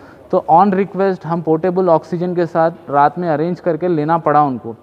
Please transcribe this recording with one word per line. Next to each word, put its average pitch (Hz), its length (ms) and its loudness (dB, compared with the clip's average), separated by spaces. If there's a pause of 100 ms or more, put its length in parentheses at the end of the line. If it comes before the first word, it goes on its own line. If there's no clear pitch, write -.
(320)
तो - 200 0
on 190 220 6
request 185 520 -2
हम 170 160 -4
portable 175 480 0
oxygen 170 460 0
के 175 100 0
साथ 165 260 0 (180)
रात 143 300 2
में 180 100 -4
arrange 160 300 -2
करके 170 280 -4
लेना 165 300 0
पड़ा 151 260 2
उनको। 117 380 -6